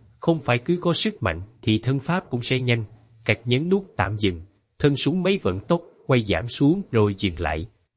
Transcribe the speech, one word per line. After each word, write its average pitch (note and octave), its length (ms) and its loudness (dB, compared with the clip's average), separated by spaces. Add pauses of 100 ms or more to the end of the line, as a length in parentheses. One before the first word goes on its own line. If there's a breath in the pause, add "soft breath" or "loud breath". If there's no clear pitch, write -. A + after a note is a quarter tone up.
(200)
không E3 200 0
phải B2 180 0
cứ F3 220 -2
có F3 120 0
sức G#3+ 300 -4
mạnh F2 180 0 (220)
thì A2 160 4
thân C3+ 200 -2
pháp F3 320 -4
cũng B2 120 -4
sẽ B2+ 180 -2
nhanh. A#2+ 240 0 (400)
Cạch A2 200 0
nhấn B2+ 240 0
nút G3 280 -2
tạm G2+ 200 -2
dừng, F#2 240 -2 (380)
thân C#3+ 180 2
súng F3 260 -2
máy F#3+ 200 2
vận F#2+ 180 -2
tốc, E3+ 220 -2 (240)
quay B2 220 2
giảm F#2 200 0
xuống D#3+ 420 2
rồi G#2 280 4
dừng F2 220 -2
lại. D#2+ 260 -2 (300)